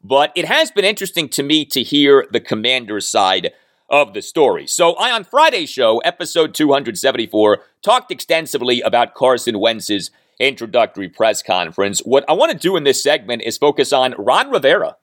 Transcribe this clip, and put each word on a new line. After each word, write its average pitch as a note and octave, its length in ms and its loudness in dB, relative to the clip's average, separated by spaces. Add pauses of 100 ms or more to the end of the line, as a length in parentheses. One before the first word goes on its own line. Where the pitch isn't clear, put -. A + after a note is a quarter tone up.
but C#3 340 0
it F3 80 -4
has D4+ 260 0
been G3+ 140 -2
interesting F#3+ 460 -4
to - 120 -4
me D3+ 220 0
to - 180 -4
hear C#3+ 480 4
the A#2 100 -2
Commanders' A2 680 -4
side F#2+ 420 0 (400)
of G2+ 240 2
the G2+ 80 -8
story. F#2+ 460 0
So F3 240 2
I, G#3+ 180 -2
on A3+ 140 -4
Friday's B3+ 440 2
show, A2+ 300 2
episode E3 560 -2
two D3+ 180 2
hundred C3+ 240 -2
seventy-four, G#2+ 680 0 (180)
talked B3 300 0
extensively C3 680 -2
about A2+ 340 0
Carson B2 440 0
Wentz's G#2 540 -2 (280)
introductory A2+ 680 -2
press A2 340 0
conference. F#2 580 -4
What C3+ 280 0
I D3+ 40 2
want C#4 180 2
to G3+ 80 -6
do G#3+ 180 -2
in D3+ 80 -2
this C3+ 180 2
segment A#2+ 400 -2
is A2+ 160 -6
focus C#3+ 340 0
on B2+ 260 2
Ron C3 320 0
Rivera E3+ 520 0